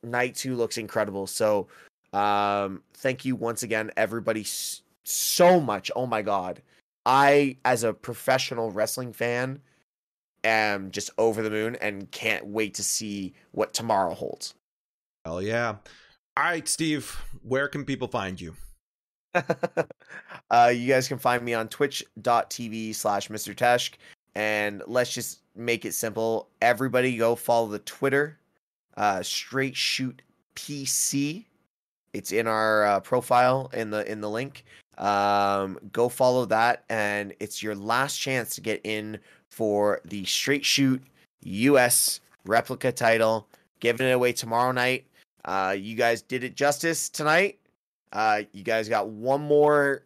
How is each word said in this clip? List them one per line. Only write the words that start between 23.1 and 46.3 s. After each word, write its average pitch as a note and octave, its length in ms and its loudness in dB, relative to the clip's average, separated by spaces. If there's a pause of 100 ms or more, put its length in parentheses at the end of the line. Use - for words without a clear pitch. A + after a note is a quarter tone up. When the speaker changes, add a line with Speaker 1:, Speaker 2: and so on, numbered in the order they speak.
Speaker 1:
Mister G#2+ 240 -8
Tesh. B2 380 2 (440)
And G#2 500 -2
let's A#2+ 280 0
just - 260 -10 (160)
make A#2 300 -2
it F#2 80 -6
simple. A2+ 560 -2 (120)
Everybody B2 540 2
go A#2 220 2
follow A#2 300 2
the G#2 120 -8
Twitter, C#3+ 580 -2 (600)
uh, G2 260 0
Straight C3+ 540 -6
Shoot - 440 -4 (340)
P C#3+ 280 -12
C. C#3+ 640 -2 (640)
It's - 220 -10
in A2+ 140 0
our, A2 380 4
uh, G2+ 140 4
profile B2+ 720 2
in A2+ 180 -4
the, G#2+ 200 -4
in G#2+ 80 -6
the G#2 100 -6
link. B2+ 360 -8 (320)
Um, G2+ 840 2 (140)
go A#2+ 160 2
follow B2+ 380 2
that, A2+ 420 2
and G#2 500 -2
it's - 240 -8
your G#2 120 -4
last A#2 420 -2
chance B2+ 380 -4
to - 60 -14
get A2 220 -4
in G#2+ 360 -6 (320)
for G#2 520 0
the G2 220 -8
Straight C#3 400 -2
Shoot C3+ 360 2 (420)
U A#2 340 4
S - 420 2 (260)
replica A#2+ 460 0
title. A2+ 560 2 (320)
Giving A#2 280 2
it B2+ 40 4
away B2 220 4
tomorrow A#2+ 400 0
night. B2+ 320 0 (400)
Uh, F#2+ 340 0
you G#2+ 160 -10
guys A#2 260 2
did B2 220 -6